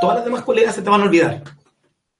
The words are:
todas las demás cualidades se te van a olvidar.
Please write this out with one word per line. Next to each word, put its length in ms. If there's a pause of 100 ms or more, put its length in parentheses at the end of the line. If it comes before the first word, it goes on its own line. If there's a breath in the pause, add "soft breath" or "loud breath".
todas 160
las 80
demás 180
cualidades 340
se 60
te 80
van 120
a 20
olvidar. 380 (760)